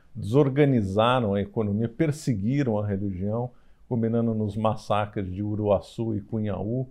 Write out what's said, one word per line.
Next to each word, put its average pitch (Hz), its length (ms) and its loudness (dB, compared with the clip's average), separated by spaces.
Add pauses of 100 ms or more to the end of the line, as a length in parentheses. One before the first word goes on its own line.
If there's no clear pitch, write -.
(140)
desorganizaram 120 1200 4
a 101 60 2
economia, 104 480 -2
perseguiram 127 880 0
a 104 80 -2
religião, 104 640 -4 (360)
culminando 117 480 0
nos 107 220 -2
massacres 107 720 -2
de 95 120 -6
Uruaçu 104 720 0
e 101 60 -2
Cunhaú, 107 680 -4